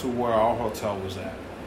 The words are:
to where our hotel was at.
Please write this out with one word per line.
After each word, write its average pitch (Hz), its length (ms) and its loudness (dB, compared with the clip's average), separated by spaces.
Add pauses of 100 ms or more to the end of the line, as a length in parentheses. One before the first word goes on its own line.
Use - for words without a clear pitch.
to 135 40 -2
where 120 260 2
our 113 220 6
hotel 107 500 -2
was 92 140 -6
at. - 160 -6 (320)